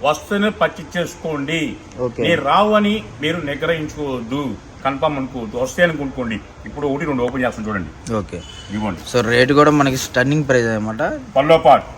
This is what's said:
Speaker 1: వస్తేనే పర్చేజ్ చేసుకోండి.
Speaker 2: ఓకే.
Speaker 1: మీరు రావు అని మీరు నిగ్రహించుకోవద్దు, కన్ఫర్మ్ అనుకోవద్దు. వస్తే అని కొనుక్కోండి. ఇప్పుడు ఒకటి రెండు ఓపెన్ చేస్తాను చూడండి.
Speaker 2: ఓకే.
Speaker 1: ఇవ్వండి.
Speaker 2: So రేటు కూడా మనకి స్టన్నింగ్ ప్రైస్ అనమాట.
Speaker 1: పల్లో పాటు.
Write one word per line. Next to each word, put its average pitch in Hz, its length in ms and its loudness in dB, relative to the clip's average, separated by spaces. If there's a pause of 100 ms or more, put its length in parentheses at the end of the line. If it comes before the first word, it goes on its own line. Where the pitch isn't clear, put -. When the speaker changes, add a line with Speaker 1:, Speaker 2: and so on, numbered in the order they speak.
Speaker 1:
వస్తేనే 202 420 0 (100)
పర్చేజ్ 160 380 -2
చేసుకోండి. 156 640 -4 (460)
Speaker 2:
ఓకే. 120 180 -6
Speaker 1:
మీరు 165 240 2
రావు 208 300 4
అని 208 140 2 (300)
మీరు 165 160 0 (100)
నిగ్రహించుకోవద్దు, 143 920 -4 (420)
కన్ఫర్మ్ 139 360 0
అనుకోవద్దు. 120 440 -8
వస్తే 131 220 -4
అని 160 160 0
కొనుక్కోండి. 123 360 -4 (300)
ఇప్పుడు 147 240 -6
ఒకటి 151 180 -2
రెండు 127 160 0
ఓపెన్ 127 200 -2
చేస్తాను 110 220 -4
చూడండి. 92 220 -4 (300)
Speaker 2:
ఓకే. 87 180 -8 (380)
Speaker 1:
ఇవ్వండి. 104 340 -4
Speaker 2:
So 123 80 2 (140)
రేటు 127 260 6
కూడా 147 220 8
మనకి 135 260 2
స్టన్నింగ్ 139 420 0
ప్రైస్ 120 280 4
అనమాట. 110 260 -4 (340)
Speaker 1:
పల్లో 156 300 6
పాటు. 131 200 8 (120)